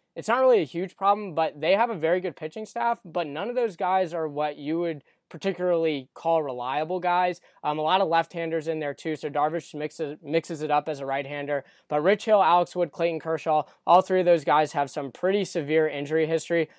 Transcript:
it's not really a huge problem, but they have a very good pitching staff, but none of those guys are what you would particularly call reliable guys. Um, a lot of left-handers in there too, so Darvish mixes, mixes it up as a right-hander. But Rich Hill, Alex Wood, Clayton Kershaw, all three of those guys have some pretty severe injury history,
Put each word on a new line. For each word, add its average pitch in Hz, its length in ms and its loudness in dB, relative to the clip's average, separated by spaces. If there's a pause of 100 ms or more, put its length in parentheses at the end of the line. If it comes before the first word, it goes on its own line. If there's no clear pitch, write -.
(160)
it's 170 140 -6
not 247 100 2
really 254 220 6
a 147 40 -2
huge 175 300 -6
problem, 202 400 0
but 151 240 -2
they 160 140 2
have 226 160 2
a 220 60 -6
very 165 260 2
good 175 160 -6
pitching 208 280 -10
staff, 233 380 -4
but 165 240 -4
none 156 220 -6
of 240 60 -10
those 226 200 -2
guys 185 380 0
are 160 160 -4
what 147 260 -4
you 151 240 -4
would 165 240 -4 (240)
particularly 165 840 -2
call 165 280 0
reliable 147 600 -4
guys. 180 400 0 (240)
Um, 151 140 -2
a - 20 -4
lot 170 180 2
of 190 80 2
left-handers 165 640 -2
in 156 100 -4
there 143 140 -6
too, 156 240 -6
so 151 120 -8
Darvish 151 460 -4
mixes, 151 480 -8
mixes 160 380 -4
it 151 100 -4
up 147 160 2
as 143 140 -6
a 139 40 -6
right-hander. 143 600 -6 (240)
But 147 120 0
Rich 196 240 2
Hill, 214 160 4
Alex 175 360 4
Wood, 175 160 0
Clayton 170 260 -2
Kershaw, 160 440 0 (220)
all 175 160 8
three 185 200 2
of 170 40 0
those 170 200 6
guys 151 260 4
have 143 180 -2
some 139 220 -8
pretty 196 320 0
severe 156 460 2
injury 147 360 0
history, 165 540 0